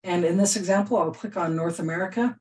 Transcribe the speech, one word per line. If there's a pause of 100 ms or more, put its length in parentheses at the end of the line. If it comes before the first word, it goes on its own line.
And
in
this
example,
I'll
click
on
North
America